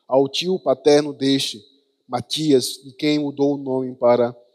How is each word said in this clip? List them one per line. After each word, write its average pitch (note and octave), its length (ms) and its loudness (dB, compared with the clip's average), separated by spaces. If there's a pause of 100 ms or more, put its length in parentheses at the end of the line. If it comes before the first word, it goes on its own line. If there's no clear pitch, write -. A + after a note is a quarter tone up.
ao C3+ 180 2
tio F3+ 320 -4
paterno D3 540 2
deste, C3+ 500 -2 (460)
Matias, B2+ 760 0
de C3+ 120 -20
quem D3+ 240 -2
mudou C#3+ 380 -2
o - 20 -10
nome C3 360 -6
para A#2+ 400 2 (200)